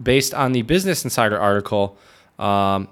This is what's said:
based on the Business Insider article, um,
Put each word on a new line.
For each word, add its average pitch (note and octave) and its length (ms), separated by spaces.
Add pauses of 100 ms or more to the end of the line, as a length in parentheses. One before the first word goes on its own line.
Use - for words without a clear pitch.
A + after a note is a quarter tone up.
based C3 320
on C3 160
the B2 100
Business F3 420
Insider G#2+ 360
article, G2+ 580 (400)
um, G2 540